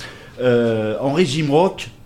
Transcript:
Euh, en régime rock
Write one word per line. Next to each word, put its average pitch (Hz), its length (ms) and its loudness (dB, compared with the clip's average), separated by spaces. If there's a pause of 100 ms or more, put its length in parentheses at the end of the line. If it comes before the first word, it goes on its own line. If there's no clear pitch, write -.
(420)
Euh, 113 600 2
en 139 100 -2
régime 151 380 0
rock 170 400 0 (160)